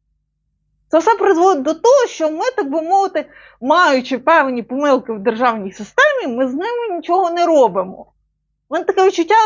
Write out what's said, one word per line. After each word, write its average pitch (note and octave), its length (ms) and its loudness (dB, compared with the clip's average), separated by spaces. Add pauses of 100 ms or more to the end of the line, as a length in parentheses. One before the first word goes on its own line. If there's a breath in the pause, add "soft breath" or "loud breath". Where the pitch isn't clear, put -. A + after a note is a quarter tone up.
(880)
Це D#4 120 2
все G#4 160 2
призводить F#4 480 2
до D#4 100 -2
того, A#4+ 340 2
що D#4 240 -4
ми, E4 120 -6 (140)
так C#4+ 120 -4
би D#4+ 120 -4
мовити, F4+ 480 -2 (320 loud breath)
маючи C4+ 560 0
певні C4+ 460 0
помилки C4 500 -2
в G#3+ 60 -10
державній A3 520 -2
системі, A4+ 640 -2
ми C4 100 0
з B3 60 -6
ними A4+ 420 -6
нічого F4 340 0
не E4+ 160 -2
робимо. G3+ 600 0 (640)
У B3+ 40 -12
мене F4 120 -4
таке F#4+ 220 2
відчуття, F#4 280 0 (100)